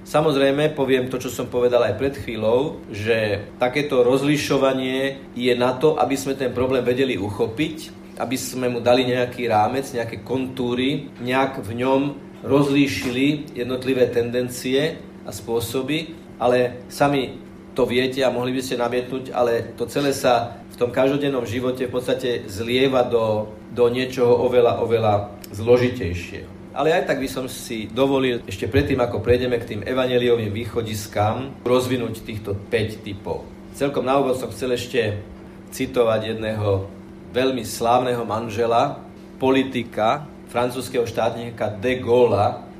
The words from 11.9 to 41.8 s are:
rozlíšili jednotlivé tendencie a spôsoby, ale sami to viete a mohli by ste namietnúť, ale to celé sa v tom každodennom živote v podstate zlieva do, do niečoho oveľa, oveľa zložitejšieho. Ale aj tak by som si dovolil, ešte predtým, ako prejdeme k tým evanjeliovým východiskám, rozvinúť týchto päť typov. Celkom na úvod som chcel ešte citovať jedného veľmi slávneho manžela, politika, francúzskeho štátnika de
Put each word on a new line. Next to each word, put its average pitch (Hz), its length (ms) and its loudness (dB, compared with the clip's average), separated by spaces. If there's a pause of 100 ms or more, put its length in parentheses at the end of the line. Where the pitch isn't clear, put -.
rozlíšili 139 1120 2
jednotlivé 123 540 2
tendencie 127 920 0 (240)
a - 80 -12
spôsoby, 131 840 -4 (240)
ale 123 500 2
sami 143 480 0 (380)
to 123 80 4
viete 127 400 0
a 120 80 4
mohli 123 180 -2
by 131 140 -2
ste 120 160 -2
namietnúť, 123 500 -2
ale 117 460 0
to 117 100 -4
celé 143 240 0
sa - 480 2 (140)
v - 20 -18
tom 120 160 0
každodennom 135 540 2
živote 123 420 -2
v - 60 -8
podstate 123 560 -2
zlieva 123 580 2
do, 110 480 0 (160)
do 120 160 4
niečoho 123 560 4
oveľa, 120 400 6
oveľa 110 300 4 (400)
zložitejšieho. 113 1040 0 (120)
Ale 156 240 0
aj 190 160 2
tak 139 80 0
by 131 80 -4
som 131 240 -6
si 110 400 -8
dovolil, 131 560 2
ešte 104 240 -6
predtým, 139 320 2
ako - 240 -2
prejdeme 123 320 2
k 113 160 -6
tým 104 80 -6
evanjeliovým 120 720 2
východiskám, 110 1120 -4
rozvinúť 123 560 0
týchto 101 320 -8 (160)
päť 107 320 -2
typov. 98 400 -8 (320)
Celkom 139 320 -2
na 139 160 4
úvod 127 160 0
som 113 160 -6
chcel 127 240 -2
ešte 107 400 -2 (560)
citovať 113 640 2
jedného 104 480 0 (480)
veľmi 127 320 0
slávneho 120 560 2
manžela, 113 800 0 (400)
politika, 131 880 2 (200)
francúzskeho 123 600 -2
štátnika 117 640 -4
de 123 280 -2